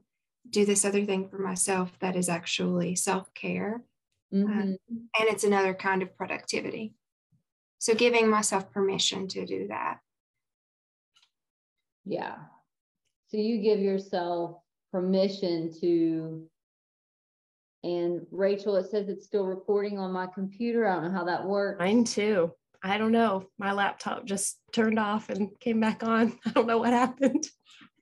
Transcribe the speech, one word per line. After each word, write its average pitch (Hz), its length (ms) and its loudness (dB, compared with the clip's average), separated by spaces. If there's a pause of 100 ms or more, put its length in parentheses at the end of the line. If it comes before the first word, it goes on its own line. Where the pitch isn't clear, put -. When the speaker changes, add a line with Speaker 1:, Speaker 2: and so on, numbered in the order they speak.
(500)
Speaker 1:
do 208 160 4
this 202 200 4
other 202 200 2
thing 190 240 -2
for 196 80 -14
myself 185 600 0
that 185 160 -2
is 180 140 0
actually 180 640 -2
self-care. 190 880 -4 (500)
Speaker 2:
Mm-hmm. 202 180 2
Speaker 1:
Um, 196 260 0 (120)
and 220 400 0
it's 208 140 -2
another 196 320 2
kind 190 260 0
of 185 160 -8
productivity. - 800 -6 (800)
So - 160 0
giving 233 340 4
myself 208 440 2
permission 196 580 0
to 190 160 -6
do 190 220 -6
that. - 320 -6 (2000)
Speaker 2:
Yeah. - 300 -6 (920)
So 214 80 -6
you 214 240 0
give 208 180 4
yourself 175 800 -2 (340)
permission 185 800 0 (100)
to, 160 640 0 (1400)
and 175 480 -2
Rachel, 196 460 0
it 185 120 -2
says 202 200 -2
it's - 160 -8
still 202 200 -2
recording 202 540 -2
on 185 120 -4
my 185 160 -4
computer. 226 600 -2
I 190 80 2
don't 160 160 -2
know 190 60 -2
how 175 80 -2
that 175 200 -2
works. 196 340 0
Speaker 3:
Mine 208 240 4
too. 208 480 2 (320)
I 196 140 0
don't 220 140 2
know. 214 360 2 (100)
My 196 160 -2
laptop - 520 -2
just - 340 -4 (120)
turned 220 280 2
off 214 300 -2
and 202 200 -2 (100)
came 226 200 0
back 220 240 0
on. 226 380 2
<laughs> - 40 -8
I 226 60 -2
don't 233 160 4
know 233 100 2
what 226 160 2
happened. 254 540 2 (540)